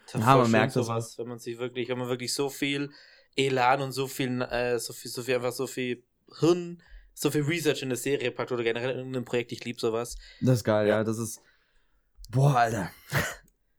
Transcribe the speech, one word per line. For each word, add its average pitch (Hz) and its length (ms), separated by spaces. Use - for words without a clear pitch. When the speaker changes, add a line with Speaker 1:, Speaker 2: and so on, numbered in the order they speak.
Speaker 1:
Das - 100
ist 120 60
Speaker 2:
Ja, 110 60
Speaker 1:
voll - 80
Speaker 2:
man 123 100
Speaker 1:
schön, 113 60
Speaker 2:
merkt 113 240
das 120 100
Speaker 1:
sowas, 117 300
Speaker 2:
auch. - 20
Speaker 1:
wenn 120 120
man 117 100
sich 117 180
wirklich, 123 320
wenn 123 80
man 127 120
wirklich 123 260
so 143 140
viel 143 420
Elan 131 460
und 135 120
so 135 120
viel, 127 380
äh, 123 340
so 117 160
viel, - 160
so 120 140
viel, 131 120
einfach 120 180
so 131 120
viel 123 380
Hirn, 175 440
so 147 160
viel 151 120
Research 151 380
in 135 60
eine 127 80
Serie 135 340
packt - 220
oder 120 120
generell 117 280
in 123 60
irgendein 131 280
Projekt. 120 260
Ich - 140
lieb - 140
sowas. 117 360
Speaker 2:
Das 127 160
ist 101 60
geil, 107 240
ja. 104 100
Speaker 3:
Ja. 110 60
Speaker 2:
Das 110 140
ist, 113 240
boah, 135 260
Alter. 113 360
<laughs> - 320